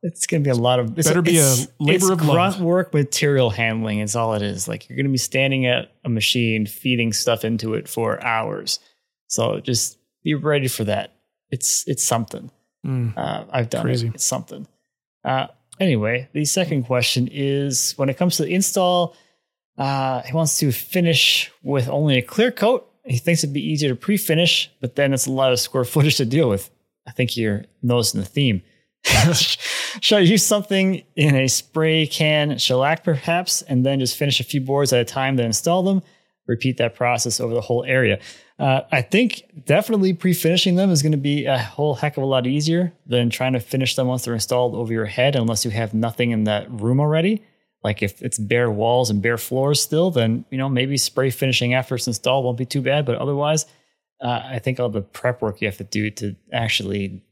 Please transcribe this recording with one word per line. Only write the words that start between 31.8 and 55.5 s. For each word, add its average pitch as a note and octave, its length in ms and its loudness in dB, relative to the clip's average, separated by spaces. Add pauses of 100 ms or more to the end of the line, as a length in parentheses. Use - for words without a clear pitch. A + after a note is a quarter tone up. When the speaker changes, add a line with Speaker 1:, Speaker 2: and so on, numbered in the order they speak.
Speaker 1:
can D3+ 540 0
shellac, C3+ 440 0
perhaps, E3+ 600 -2
and B2+ 220 0
then C#3 140 0
just B2+ 180 -2
finish C#3+ 220 0
a - 40 -4
few C#3 180 -4
boards C3+ 320 0
at B2 80 4
a A#2 40 0
time, C3+ 300 -2
then A#2 120 0
install E3+ 360 0
them? F#3+ 200 0 (440)
Repeat A#2+ 300 -2
that A#2 180 -2
process A#2+ 440 -2
over A#2 140 -4
the A#2 80 0
whole A#2+ 240 -2
area. B2+ 340 2 (400)
Uh, C3+ 220 2 (100)
I C3+ 100 2
think G#3+ 420 0 (220)
definitely F#3+ 480 2
pre-finishing F3 600 2
them F#3+ 160 4
is D3 100 4
gonna D#3 160 2
be C#3+ 280 0
a C3 120 2
whole C#3 380 -2
heck D3 220 -4
of C3+ 60 -2
a C3+ 40 -2
lot C3 180 2
easier D#3+ 480 0 (140)
than A#2+ 240 2
trying C3 220 -2
to B2 60 0
finish C3 360 -2
them B2+ 120 0
once B2+ 180 -2
they're A#2+ 100 -4
installed B2 400 0
over A2+ 180 -4
your A2 140 -2
head, C3 280 0
unless A2+ 300 0
you A#2 60 -4
have A2 240 -4
nothing A#2 340 0
in A2 140 0
that G#2 280 -2
room A#2+ 280 0
already. D#3+ 440 0 (400)
Like, G2+ 200 -2
if - 180 -6
it's - 160 -6
bare A2+ 320 2
walls A2+ 400 2
and G#2 140 0
bare A#2 160 0
floors C#3 420 0
still, E3+ 300 0
then, A#2 400 0
you C3 80 -6
know, C3+ 100 -2
maybe C3+ 280 0
spray C3 340 0
finishing B2 420 0
after B2+ 220 0
it's A#2 100 -4
installed B2+ 400 0
won't B2 140 -2
be C3 60 -2
too C#3 180 -4
bad. C#3 240 0
But A#2+ 80 0
otherwise, D3 500 -2 (580)
uh, A#2+ 220 -2
I B2+ 140 -8
think B2 200 -4
all B2 100 0
the G#2 120 -4
prep - 400 -6
work G#2 200 -4